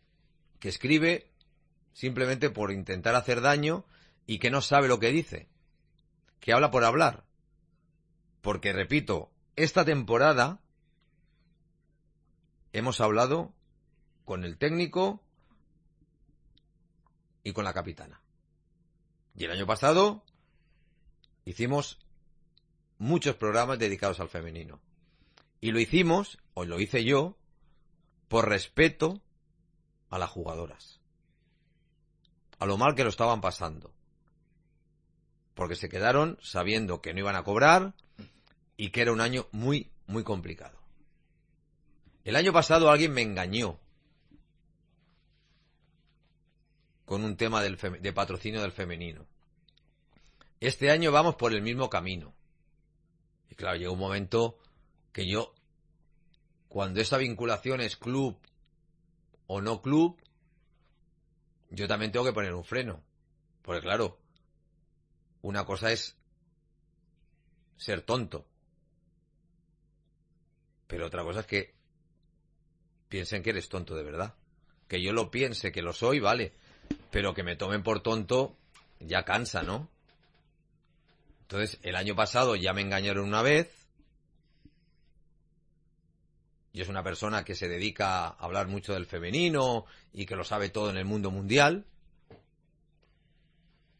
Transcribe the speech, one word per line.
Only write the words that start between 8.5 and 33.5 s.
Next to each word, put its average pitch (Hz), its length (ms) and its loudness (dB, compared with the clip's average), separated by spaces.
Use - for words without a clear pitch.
repito, 98 580 0
esta 165 300 2
temporada 135 720 4
hemos 117 260 -2
hablado 123 540 2
con 90 180 -4
el 85 140 -8
técnico 175 640 0
y 101 100 -6
con 107 100 -4
la 95 100 -4
capitana. 82 480 -10
Y 85 100 -8
el 82 60 -4
año 95 140 -4
pasado 170 600 4
hicimos 123 540 -4
muchos 139 400 0
programas 117 420 0
dedicados 98 400 0
al 85 100 -8
femenino. 82 520 -12
Y 110 100 0
lo 113 80 2
hicimos, 165 580 2
o 90 120 -6
lo 85 140 -4
hice 113 260 0
yo, 139 320 2
por 113 220 4
respeto 156 720 2
a 92 80 -6
las 90 120 -2
jugadoras, 82 720 -10
a 98 80 -4
lo 98 120 2
mal 135 180 4
que 135 80 2
lo 117 60 2
estaban 117 320 2
pasando, 82 520 -6